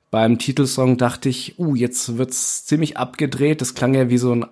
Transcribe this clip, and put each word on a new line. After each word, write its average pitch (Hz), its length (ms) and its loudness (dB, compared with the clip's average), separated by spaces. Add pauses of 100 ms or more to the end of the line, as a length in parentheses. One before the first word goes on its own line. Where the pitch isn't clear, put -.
Beim 113 300 2
Titelsong 131 580 2
dachte 123 300 0
ich, - 320 -6
uh, 156 160 0
jetzt 120 420 -2
wird's - 480 -4
ziemlich 151 300 0
abgedreht. 139 640 -2
Das - 160 -4
klang 127 180 2
ja 131 160 4
wie 123 80 4
so 123 160 2
ein 120 180 0